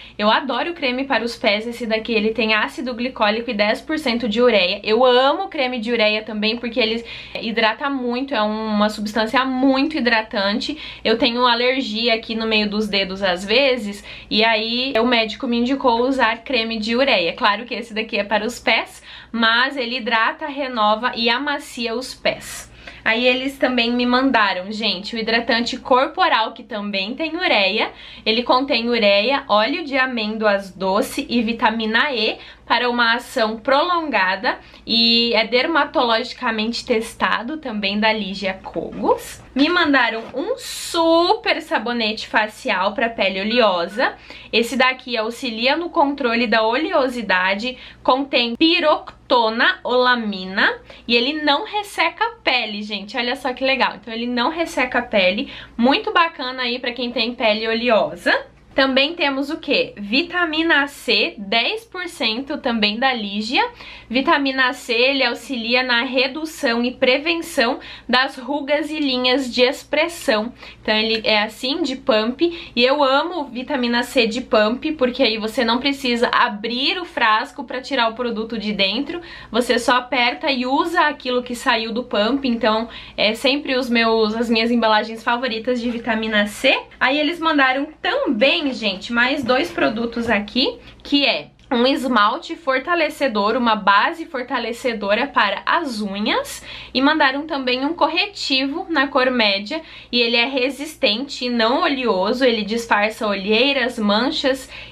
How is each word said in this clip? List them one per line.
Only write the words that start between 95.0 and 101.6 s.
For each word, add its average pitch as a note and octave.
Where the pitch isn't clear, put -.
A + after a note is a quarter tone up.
para G#3+
as C4+
unhas, A3
e B3+
mandaram D4
também C4
um D#4+
corretivo D#4+
na C#4+
cor B3+
média, G#3+
e A#3+
ele A#3
é A#3+
resistente C4
e B3
não A#3+